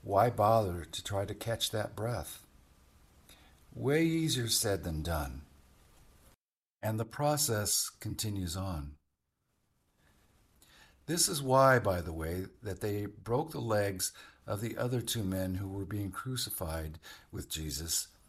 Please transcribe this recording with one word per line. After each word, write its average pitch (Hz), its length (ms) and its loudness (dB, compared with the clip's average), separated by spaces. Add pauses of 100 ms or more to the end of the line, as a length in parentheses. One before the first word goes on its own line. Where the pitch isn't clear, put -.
why 101 280 4
bother 104 540 4
to - 200 -10
try 101 200 -2
to 101 100 -6
catch - 360 -4
that 110 260 -4
breath? 107 500 -6 (1300)
Way 139 300 4
easier 156 440 2
said 98 360 2
than 78 180 -2
done. 71 400 -4 (1400)
And 110 180 -2
the 113 40 -2
process 120 840 0 (100)
continues 98 560 -4
on. 82 360 -4 (2250)
This 170 220 2
is 151 140 -2
why, 131 360 8
by 95 220 2
the 82 120 -6
way, 82 340 -4 (160)
that 98 180 -6
they 104 260 -2
broke 127 460 -2
the 143 80 -6
legs 104 520 0 (340)
of 104 140 -2
the 113 160 -4
other 123 240 0
two 110 220 -2
men 92 320 0
who 95 140 -4
were 98 160 -6
being 101 260 -4
crucified 80 880 -6 (320)
with - 200 -10
Jesus 78 580 -4 (200)